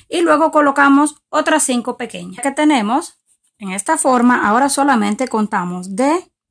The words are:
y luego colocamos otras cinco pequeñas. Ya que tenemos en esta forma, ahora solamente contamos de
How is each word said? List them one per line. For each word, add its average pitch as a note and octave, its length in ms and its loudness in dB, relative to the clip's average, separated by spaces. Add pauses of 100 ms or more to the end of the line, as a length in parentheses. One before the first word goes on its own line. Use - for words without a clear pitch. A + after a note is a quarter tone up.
y F4 140 -2
luego D#4 280 2
colocamos C#4+ 760 2
otras D#4 340 0
cinco B3 340 -4
pequeñas. F#3 400 -14
Ya B3 60 -8
que C4+ 100 -2
tenemos C#4+ 680 0 (400)
en G3 120 -10
esta D#4 280 -2
forma, B3 500 2
ahora B3 200 2
solamente B3+ 600 0
contamos F#3+ 640 -4
de C#4+ 360 0 (200)